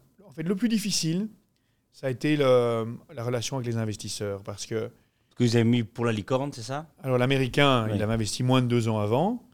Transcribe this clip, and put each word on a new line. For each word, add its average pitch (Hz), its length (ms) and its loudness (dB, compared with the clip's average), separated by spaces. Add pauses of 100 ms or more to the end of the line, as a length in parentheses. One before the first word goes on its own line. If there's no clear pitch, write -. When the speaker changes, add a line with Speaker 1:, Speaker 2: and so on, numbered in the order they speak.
(260)
Speaker 1:
en - 40 -20
fait, 160 140 -12
le 185 120 -2
plus 233 120 -2
difficile, 196 600 -2 (640)
ça - 140 -10
a 135 40 -2
été 147 260 0
le, 120 600 2 (180)
la 117 100 -10
relation 123 320 -4
avec 123 100 -4
les 117 100 -2
investisseurs, 104 680 -6
parce 101 220 -12
que 113 120 -6 (520)
Speaker 2:
Parce - 100 -20
que 123 60 4
vous 117 120 4
avez 117 80 6
mis 120 180 4
pour 117 220 -6
la 117 80 2
licorne, 131 400 -2
c'est 123 100 -14
ça ? 139 240 -10 (160)
Speaker 1:
Alors, 131 160 0
l'Américain, 131 680 4
Speaker 2:
Oui. 107 100 -2
Speaker 1:
il 101 60 0
avait 107 120 0
investi 113 280 -2
moins 127 200 4
de 123 60 0
deux 117 200 2
ans 110 120 0
avant, 147 420 0 (120)